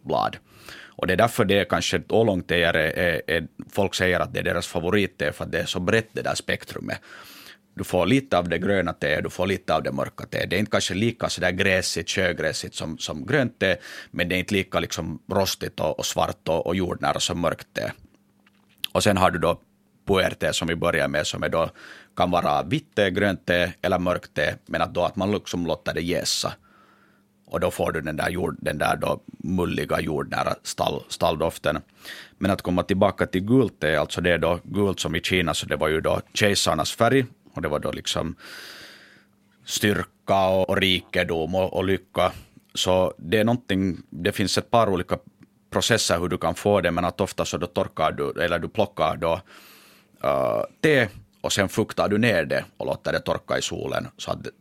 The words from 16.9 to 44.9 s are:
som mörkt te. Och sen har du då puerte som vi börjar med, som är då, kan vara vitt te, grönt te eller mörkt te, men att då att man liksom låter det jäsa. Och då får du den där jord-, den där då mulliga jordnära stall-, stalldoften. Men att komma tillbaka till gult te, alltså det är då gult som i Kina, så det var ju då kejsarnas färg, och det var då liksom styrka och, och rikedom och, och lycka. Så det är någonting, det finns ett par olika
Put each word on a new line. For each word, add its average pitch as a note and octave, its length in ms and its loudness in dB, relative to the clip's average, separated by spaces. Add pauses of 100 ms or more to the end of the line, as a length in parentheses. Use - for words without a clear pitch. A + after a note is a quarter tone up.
som F2 200 -2
mörkt D#2+ 340 -2
te. - 160 -4 (1000)
Och F#2 100 2
sen G2+ 140 4
har F#2 140 6
du F2 80 -2
då E2 220 2 (460)
puerte E2+ 460 2
som E2 160 -2
vi E2+ 80 0
börjar D#2+ 320 2
med, D2 180 0
som - 160 -6
är D2 60 0
då, E2 220 0 (460)
kan F2+ 140 2
vara D#2 320 2
vitt A2 320 -6
te, G2+ 160 4
grönt G2 360 -2
te F2 260 2 (100)
eller F#2 160 2
mörkt F2+ 360 -2
te, D2+ 200 0 (120)
men E2 160 -2
att E2+ 120 -4
då F2 100 0
att E2 120 -2
man G2+ 160 0
liksom F2 340 -4
låter D#2+ 280 -4
det E2+ 80 -2
jäsa. - 500 -2 (960)
Och - 140 -4
då F2 100 2
får - 220 -2
du D#2+ 80 -2
den D#2 160 -6
där D#2+ 140 -2
jord-, F2 300 -4
den D2 180 -4
där - 180 0
då - 300 -2
mulliga E2+ 760 -2
jordnära C#2 640 -2
stall-, - 460 -2
stalldoften. D#2+ 720 0 (600)
Men F#2+ 120 2
att F#2+ 120 0
komma F2+ 200 0
tillbaka F#2+ 440 2
till F#2 180 -2
gult A#2 360 2
te, D#2 160 2
alltså D#2+ 240 -2
det F2 120 2
är E2 60 2
då E2 260 0
gult G2 360 0
som D#2+ 160 -2
i F2 40 0
Kina, F2 340 0
så - 120 -6
det D2+ 100 -2
var D#2 120 0
ju D#2 120 2
då F2+ 200 0 (140)
kejsarnas F#2 580 0
färg, B2 340 2 (280)
och D#2 80 -8
det D2+ 60 -2
var D2 100 -2
då C2+ 140 -6
liksom - 440 -4 (1300)
styrka G2 840 0
och, F#2+ 220 2
och F#2+ 60 2
rikedom F2+ 800 0
och, F#2 180 0
och F#2+ 120 0
lycka. F#2 480 0 (420)
Så F#2 440 4
det F2+ 200 0
är G#2+ 60 4
någonting, G2 520 2 (140)
det F2+ 220 -2
finns G#2 260 0
ett - 120 -6
par A#2 180 4
olika F2+ 300 -2 (520)